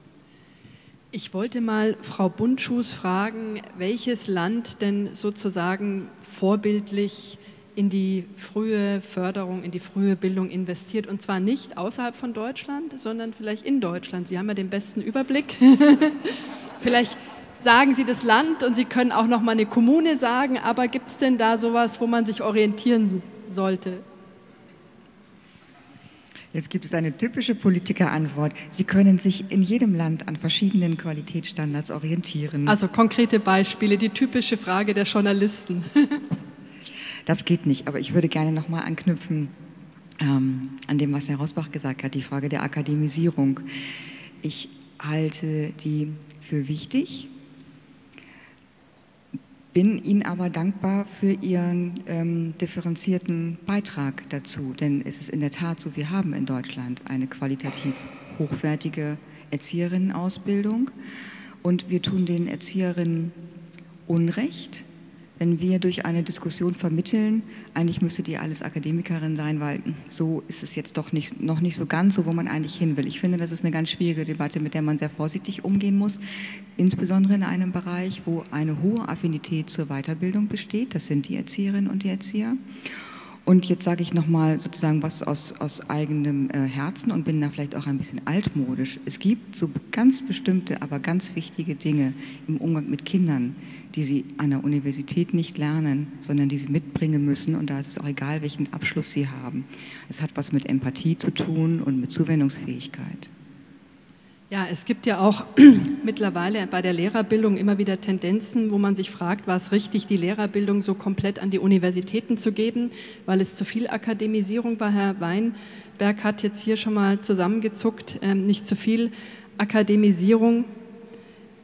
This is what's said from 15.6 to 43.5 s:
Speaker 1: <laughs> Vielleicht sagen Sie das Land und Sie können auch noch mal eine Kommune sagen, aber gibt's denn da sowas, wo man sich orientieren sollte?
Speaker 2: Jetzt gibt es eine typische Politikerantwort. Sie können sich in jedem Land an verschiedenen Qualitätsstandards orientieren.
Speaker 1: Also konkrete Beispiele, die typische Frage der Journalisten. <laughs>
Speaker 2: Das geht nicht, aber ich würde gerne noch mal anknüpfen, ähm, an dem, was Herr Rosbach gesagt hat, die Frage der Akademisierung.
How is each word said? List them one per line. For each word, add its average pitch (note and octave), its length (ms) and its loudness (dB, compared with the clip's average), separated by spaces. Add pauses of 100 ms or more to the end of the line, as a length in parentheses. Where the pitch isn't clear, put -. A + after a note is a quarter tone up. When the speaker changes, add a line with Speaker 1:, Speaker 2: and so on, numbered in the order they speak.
Speaker 1:
<laughs> - 600 -8
Vielleicht A#3+ 380 2 (460)
sagen B3+ 320 8
Sie C4 100 2
das A#3+ 200 -2
Land C#4 380 4
und B3 140 2
Sie B3 80 4
können B3 280 2
auch A3+ 140 4
noch A#3 140 4
mal A3+ 120 2
eine A3 140 4
Kommune C#4+ 500 6
sagen, B3+ 420 2
aber A#3 300 0
gibt's - 280 -8
denn C4 220 4
da A3+ 200 4
sowas, A#3 420 2
wo A#3 60 0
man A#3 200 2
sich G#3+ 160 -4
orientieren G#3+ 800 2 (260)
sollte? F#3 520 -2 (2500)
Speaker 2:
Jetzt D#3+ 160 -6
gibt F#3 160 -4
es - 80 -12
eine E3 240 0
typische A#3+ 380 -2
Politikerantwort. D#3 960 2 (160)
Sie - 160 -4
können G3 340 8
sich F#3+ 320 0
in G3 120 4
jedem G#3 320 4
Land D#3+ 340 0
an D#3 80 -4
verschiedenen F3 600 2
Qualitätsstandards D3+ 920 -4
orientieren. D3+ 800 -2
Speaker 1:
Also G3+ 200 4
konkrete A3+ 520 4
Beispiele, G3 560 4
die G#3+ 140 2
typische B3+ 480 0
Frage G3+ 340 0
der G3 120 2
Journalisten. G3+ 800 2 (120)
<laughs> - 0 - (1300)
Speaker 2:
Das - 200 0
geht F3 220 2
nicht, C3+ 200 2
aber C#3+ 140 -4
ich - 140 -4
würde D#3+ 140 4
gerne D#3 240 0
noch D#3 160 -2
mal E3 120 -2
anknüpfen, D#3 680 0 (720)
ähm, C3 520 2 (160)
an D3 120 0
dem, C#3+ 140 2
was C#3+ 160 -2
Herr D3 80 -2
Rosbach D3+ 340 -4
gesagt C#3 320 -6
hat, C3+ 120 -6
die C3+ 80 -4
Frage C#3 260 -4
der C#3+ 140 -2
Akademisierung. D3 1000 0 (840)